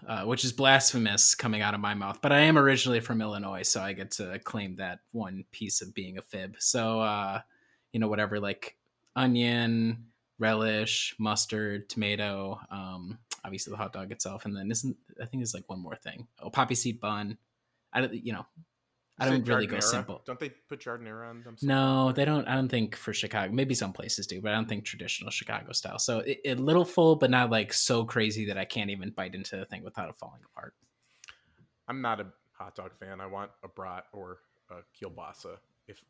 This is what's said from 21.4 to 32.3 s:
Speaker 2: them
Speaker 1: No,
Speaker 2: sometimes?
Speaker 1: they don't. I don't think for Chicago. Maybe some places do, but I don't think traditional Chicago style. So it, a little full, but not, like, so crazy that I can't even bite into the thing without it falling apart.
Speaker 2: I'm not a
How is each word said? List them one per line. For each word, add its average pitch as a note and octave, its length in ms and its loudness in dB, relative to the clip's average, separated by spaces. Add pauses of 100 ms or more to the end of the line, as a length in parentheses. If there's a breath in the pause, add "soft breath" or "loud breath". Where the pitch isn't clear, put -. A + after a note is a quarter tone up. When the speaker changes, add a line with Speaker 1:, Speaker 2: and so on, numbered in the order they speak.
Speaker 2:
them A#2 220 -18
Speaker 1:
No, C#3 140 4 (320)
Speaker 2:
sometimes? B2+ 80 0
Speaker 1:
they C#3 80 4
don't. D3+ 220 2
I B2+ 60 0
don't C3 160 2
think A2+ 260 0
for - 180 -6
Chicago. G2+ 380 -2
Maybe C3 220 2
some G2+ 180 -2
places - 360 -6
do, F2+ 140 -8
but G#2+ 100 -2
I - 40 2
don't A2 140 -2
think G#2 160 -6
traditional - 460 -8
Chicago - 400 -6
style. - 260 -4
So A2+ 220 2
it, - 260 -4
a C3+ 80 0
little D#3 320 6
full, E3 300 8
but D3+ 160 6
not, B2 180 6
like, A2 240 2
so A#2 320 4
crazy A2 400 0
that G2 140 -4
I F#2+ 60 -2
can't G#2 260 -4
even G2 180 -8
bite F#2+ 240 -8
into F#2+ 220 -10
the F#2+ 100 -8
thing F#2 180 -14
without F#2 260 -10
it - 80 -16
falling - 280 -18
apart. - 300 -18 (1120 loud breath)
Speaker 2:
I'm C3 160 -8
not A2+ 160 0
a G2 80 -8 (240)